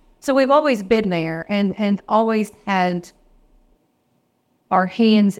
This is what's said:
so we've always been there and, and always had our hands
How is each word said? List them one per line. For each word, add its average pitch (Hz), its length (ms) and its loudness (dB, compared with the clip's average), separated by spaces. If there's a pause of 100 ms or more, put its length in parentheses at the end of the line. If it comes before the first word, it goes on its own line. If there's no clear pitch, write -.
(180)
so 269 160 -2
we've 269 160 2
always 277 320 2
been 202 260 0
there 165 400 -4
and, 202 300 -2
and 202 300 -2
always 220 440 0 (140)
had 180 440 -2 (1600)
our 185 160 0
hands 208 540 2